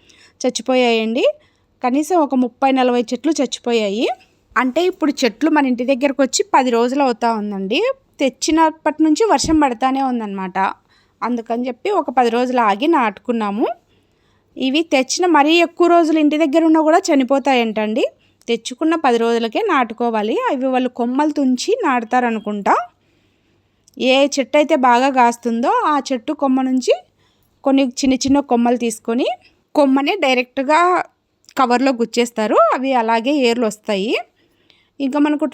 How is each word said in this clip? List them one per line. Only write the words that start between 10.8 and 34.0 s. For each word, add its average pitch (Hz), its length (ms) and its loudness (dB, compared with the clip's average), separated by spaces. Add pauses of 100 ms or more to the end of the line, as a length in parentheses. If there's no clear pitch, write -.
అందుకని 233 420 -4
చెప్పి 247 200 -8 (120)
ఒక 285 160 -4
పది 247 200 2
రోజులు 247 240 0 (100)
ఆగి 208 240 -2
నాటుకున్నాము. 226 720 -2 (1000)
ఇవి 269 140 0 (140)
తెచ్చిన 262 320 0 (100)
మరీ 294 160 4 (140)
ఎక్కువ 339 280 2
రోజులు 320 300 4
ఇంటి 294 200 2
దగ్గర 320 260 2
ఉన్నా 311 180 4
కూడా 339 200 4
చనిపోతాయంటండి. 254 960 0 (440)
తెచ్చుకున్న 262 560 -2
పది 233 200 2
రోజులకే 233 380 -2 (100)
నాటుకోవాలి. 233 600 -2 (180)
అవి 262 220 -2
వాళ్ళు 254 160 0 (100)
కొమ్మలు 269 380 0
తుంచి 262 340 0 (140)
నాటుతారనుకుంటా. 226 880 -2 (1400)
ఏ 262 40 4 (220)
చెట్టు 269 240 0
అయితే 311 160 2 (100)
బాగా 247 300 4
కాస్తుందో 233 540 0 (200)
ఆ - 20 0 (160)
చెట్టు 269 320 -6
కొమ్మ 262 280 0
నుంచి 262 260 0 (720)
కొన్ని 269 180 4 (140)
చిన్న 262 240 2
చిన్న 277 160 2 (140)
కొమ్మలు 240 320 0
తీసుకొని 233 420 -4 (500)
కొమ్మనే 277 380 2 (100)
డైరెక్ట్గా 262 540 0 (800)
కవర్లో 254 420 2
గుచ్చేస్తారు. 233 560 -2 (180)
అవి 269 160 -4 (100)
అలాగే 226 320 0 (140)
ఏర్లు 233 240 0
వస్తాయి. 208 420 -4 (920)